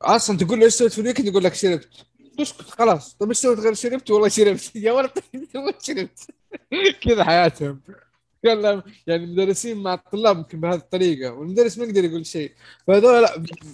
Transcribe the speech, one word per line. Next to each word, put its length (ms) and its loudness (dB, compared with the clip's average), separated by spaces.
أصلًا 340 0
تقول 220 -2
له: 60 6
"إيش 100 6
سويت 180 2
في 80 -6
الويكند؟" 260 -2
يقول 180 0
لك: 100 0
"شربت." 520 -4
تسكت 220 -8
خلاص. 540 0
"طيب 140 -4
إيش 100 -2
سويت 200 0
غير 160 0
شربت؟" 360 -6
"والله 180 4
شربت." 480 0
<laughs> 0 -
يا 160 -2
ولد، 180 0
<laughs> 100 -20
أنت 220 -14
ما 220 -6
شربت. 520 -10
<laughs> 420 -4
كذا 220 2
حياتهم. 560 0
قال 180 2
لهم، 200 0
يعني 180 -2
المدرسين 580 -4
مع 120 -4
الطلاب 420 0
يمكن 240 -12
بهذه 140 -2
الطريقة، 580 -2
والمدرس 460 -2
ما 60 -8
يقدر 200 0
يقول 220 -6
شيء. 260 -8
فهذول 360 6
لا، 200 0